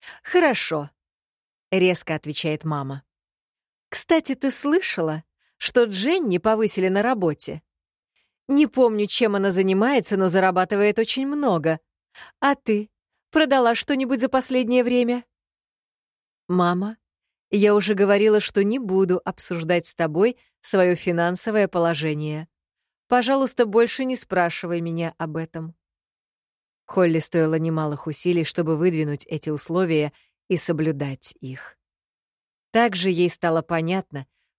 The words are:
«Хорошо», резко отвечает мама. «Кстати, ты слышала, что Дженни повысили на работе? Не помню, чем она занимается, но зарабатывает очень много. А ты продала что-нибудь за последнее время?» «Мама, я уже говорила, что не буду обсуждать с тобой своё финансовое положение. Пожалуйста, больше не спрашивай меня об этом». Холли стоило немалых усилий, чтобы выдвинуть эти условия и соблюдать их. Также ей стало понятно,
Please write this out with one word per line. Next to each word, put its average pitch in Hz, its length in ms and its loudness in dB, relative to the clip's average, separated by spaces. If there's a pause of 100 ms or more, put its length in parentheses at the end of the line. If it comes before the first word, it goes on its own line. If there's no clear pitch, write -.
(220)
«Хорошо», 226 680 0 (880)
резко 180 360 2
отвечает 151 480 -6
мама. 139 400 -6 (880)
«Кстати, 311 460 -2
ты 269 160 -2
слышала, 196 720 -2 (340)
что - 280 2
Дженни 214 520 0
повысили 214 500 0
на 196 140 0
работе? 185 600 -2 (840)
Не 285 200 4
помню, 220 400 2
чем 214 280 0
она 196 160 2
занимается, 190 640 2
но 190 120 2
зарабатывает 190 720 2
очень 240 280 -2
много. 180 520 0 (600)
А 277 160 2
ты 214 340 -2 (420)
продала 262 440 4
что-нибудь 262 440 -2
за 262 100 0
последнее 254 540 2
время?» 240 420 0 (1200)
«Мама, 180 500 0 (520)
я 208 260 4
уже 208 180 2
говорила, 202 460 4
что 202 240 0
не 220 160 0
буду 190 440 0
обсуждать 170 640 -4
с - 80 -12
тобой 170 420 0 (240)
своё 180 340 2
финансовое 180 720 0
положение. 156 800 -2 (600)
Пожалуйста, 247 580 0
больше 233 400 2
не 254 100 -2
спрашивай 175 640 -2
меня 165 360 -4
об 156 200 -8
этом». 165 380 -10 (1080)
Холли 170 340 2
стоило 160 360 0
немалых 160 520 -4
усилий, 170 360 0
чтобы 160 320 -2
выдвинуть 156 500 -2
эти 156 240 -8
условия 156 640 -2 (360)
и 180 100 0
соблюдать 147 840 -4
их. - 360 -16 (920)
Также 196 380 2
ей 175 200 2
стало 165 320 -2
понятно, 165 640 -4 (320)